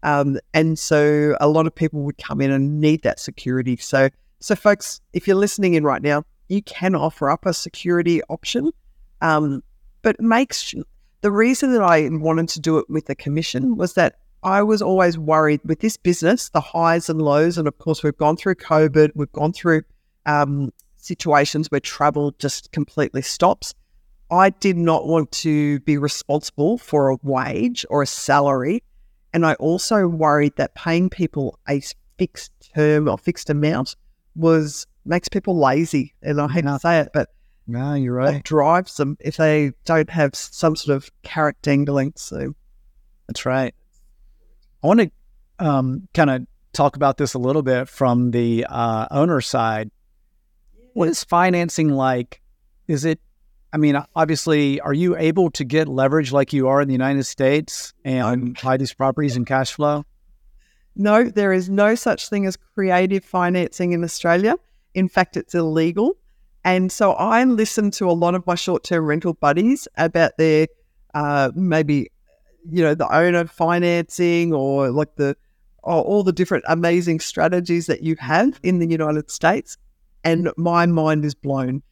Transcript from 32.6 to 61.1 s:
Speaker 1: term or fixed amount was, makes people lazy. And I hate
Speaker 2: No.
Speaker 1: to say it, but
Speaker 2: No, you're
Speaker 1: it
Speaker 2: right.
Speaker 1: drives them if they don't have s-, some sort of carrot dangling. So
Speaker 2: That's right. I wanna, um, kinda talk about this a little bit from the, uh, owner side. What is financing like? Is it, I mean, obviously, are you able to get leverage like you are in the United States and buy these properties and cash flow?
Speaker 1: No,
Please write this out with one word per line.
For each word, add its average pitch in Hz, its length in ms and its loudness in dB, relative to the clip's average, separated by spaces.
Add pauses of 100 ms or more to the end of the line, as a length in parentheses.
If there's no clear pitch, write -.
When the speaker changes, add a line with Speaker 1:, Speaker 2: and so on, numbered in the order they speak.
Speaker 1:
term 151 340 2
or 110 80 -2
fixed - 320 -6
amount 147 460 -2 (400)
was, 160 500 0 (200)
makes 170 220 -2
people 190 300 -2
lazy. 143 640 0
And 147 180 -2
I 147 80 -2
hate 160 180 -2
Speaker 2:
No. 143 80 -2
Speaker 1:
to 135 60 -4
say 170 200 2
it, 143 140 -2
but 143 160 -2 (380)
Speaker 2:
No, 131 280 -4
you're 123 240 -2
Speaker 1:
it 127 40 0
Speaker 2:
right. 143 200 0
Speaker 1:
drives 156 540 0
them 143 220 -2
if - 180 -8
they 151 340 2 (140)
don't 165 240 2
have 147 240 0
s-, - 180 -12
some 160 240 0
sort 143 200 -2
of 139 140 -8 (140)
carrot 151 380 -2
dangling. 143 540 0
So 143 380 -10 (760)
Speaker 2:
That's - 180 -12
right. 131 280 -2 (1120)
I 143 40 2
wanna, 202 240 4 (480)
um, 139 540 -2
kinda 135 320 2 (280)
talk 143 220 0
about 135 220 0
this 139 160 -2
a 131 60 -6
little 135 240 0
bit 127 260 0
from 123 420 0
the, 117 380 0
uh, 113 420 -2
owner 147 300 2
side. 110 500 -4 (1000)
What 180 160 0
is 165 140 -4
financing 175 640 2
like? 131 520 -2 (460)
Is 147 180 -2
it, 160 140 0 (520)
I 156 60 -4
mean, 147 200 4 (180)
obviously, 151 680 0
are 147 120 -4
you 175 240 0
able 160 340 2
to - 120 -6
get 151 240 0
leverage 135 440 0
like 139 220 0
you 131 140 2
are 139 140 2
in 143 60 0
the 131 60 -2
United 135 300 0
States - 680 -2 (120)
and 123 560 -2
buy 131 160 0
these 131 160 -4
properties 135 420 -2
and 123 120 -2
cash 131 260 -2
flow? 147 320 -2 (880)
Speaker 1:
No, 208 280 2